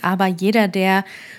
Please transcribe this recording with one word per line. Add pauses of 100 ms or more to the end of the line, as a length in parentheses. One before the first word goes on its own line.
aber
jeder,
der (340)